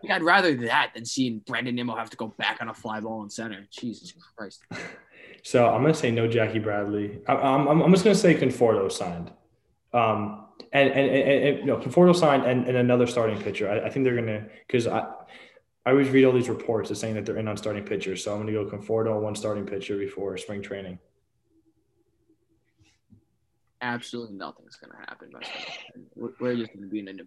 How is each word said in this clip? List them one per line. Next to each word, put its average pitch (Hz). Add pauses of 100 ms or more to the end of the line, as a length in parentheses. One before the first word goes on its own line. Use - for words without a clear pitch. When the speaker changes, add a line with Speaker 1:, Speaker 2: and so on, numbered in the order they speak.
Speaker 1:
Like, 202
I'd 180
rather 175 (120)
that 131
than 117
seeing 117
Brandon 120
Nimmo 120
have 113
to -
go 110 (100)
back 110
on 117
a 110
fly 110
ball 110
in 104
center. 101
Jesus - (220)
Christ. -
<laughs> - (680)
Speaker 2:
So 120
I'm 107
gonna 156
say 135
no 113
Jackie 110
Bradley. 104
I, 135
I'm, 135
I'm, 156
I'm 151
just 185
gonna 208
say 170
Conforto 113
signed. 87 (600)
Um, 107 (260)
and, 139
and, 135
and, 135 (140)
and, -
no, 123
Conforto 175
signed 139
and, 123
and 127
another 123
starting 110
pitcher. 101
I, 107
I -
think 135
they're 123
gonna, 107 (200)
'cause 117
I, 110 (880)
I 127
always 139
read 131
all 127
these 120
reports 107
of 104
saying 110
that 104
they're 107
in 110
on 101
starting 101
pitchers. 95
So 104
I'm 104
gonna 107
go 107
Conforto 110
and 107
one 104
starting 104
pitcher 101
before 98
spring 104
training. 95 (2750)
Speaker 1:
Absolutely 120
nothing's -
gonna - (100)
happen, -
my 64
friend. -
We're, 117
we're 123
just 113
gonna 101
be 101
in 95
a 95